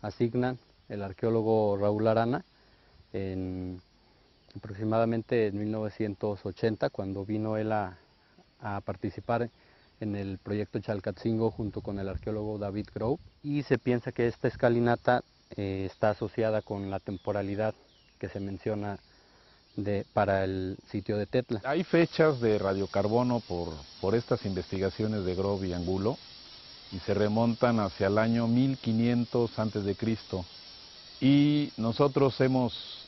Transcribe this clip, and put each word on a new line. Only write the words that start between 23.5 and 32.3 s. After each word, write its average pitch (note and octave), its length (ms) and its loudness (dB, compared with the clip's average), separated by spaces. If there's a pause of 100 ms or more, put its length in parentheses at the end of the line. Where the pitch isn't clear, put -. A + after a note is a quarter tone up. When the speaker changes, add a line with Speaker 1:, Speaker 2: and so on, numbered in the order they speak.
Speaker 2:
por G2 140 2
estas A#2+ 300 0
investigaciones G2 800 -2
de F2+ 120 -2
Grove F#2+ 320 -2
y F2+ 60 -2
Angulo, F#2+ 440 -2 (720)
y F#2+ 80 -6
se G2+ 140 -2
remontan A2+ 640 4
hacia G2 280 0
el G2+ 100 4
año A2+ 300 2
mil B2+ 300 2
quinientos A#2 840 0
antes G#2+ 240 -2
de G2 120 0
Cristo. G#2+ 500 -4 (760)
Y C#3+ 580 4
nosotros C3+ 640 4